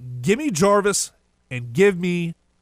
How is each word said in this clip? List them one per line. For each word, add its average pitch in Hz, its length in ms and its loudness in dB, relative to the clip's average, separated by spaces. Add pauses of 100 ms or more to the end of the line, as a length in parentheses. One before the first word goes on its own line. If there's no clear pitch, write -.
(220)
give 190 180 2
me 311 100 -2
Jarvis, 196 640 2 (400)
and 123 220 -10
give 185 260 4
me 175 340 -4 (280)